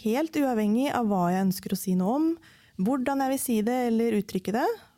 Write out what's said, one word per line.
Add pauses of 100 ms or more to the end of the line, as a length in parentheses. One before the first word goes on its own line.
helt
uavhengig (100)
av
hva
jeg
ønsker
å
si
noe
om, (520)
hvordan
jeg
vil
si (100)
det (100)
eller
uttrykke
det, (300)